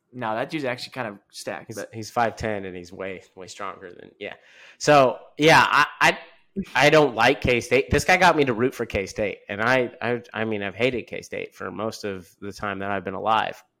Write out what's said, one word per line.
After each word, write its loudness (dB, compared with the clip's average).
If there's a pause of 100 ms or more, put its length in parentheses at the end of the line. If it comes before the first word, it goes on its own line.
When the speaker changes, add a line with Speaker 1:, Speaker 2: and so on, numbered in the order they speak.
(120)
Speaker 1:
no, -6
that -4
dude's -6
actually -6
kind -8
of -14 (120)
stacked, -12
Speaker 2:
He's, -12
Speaker 1:
but -14
Speaker 2:
he's -12
five 0
ten -6
and -10
he's -16
way, -12 (140)
way -16
stronger -14
than, -20
yeah. -12 (440)
So, 6 (200)
yeah, 8
I, 4 (140)
I, 4 (560)
I 6
don't 6
like 2
K-State. 0
This 2
guy 4
got 4
me 4
to -2
root -2
for -4
K-State, -4 (100)
and -6
I, 2 (100)
I, -4 (120)
I -4
mean, -4
I've -8
hated -2
K-State -12
for -12
most -8
of -10 (120)
the -12
time -8
that -6
I've -4
been -8
alive -2 (180)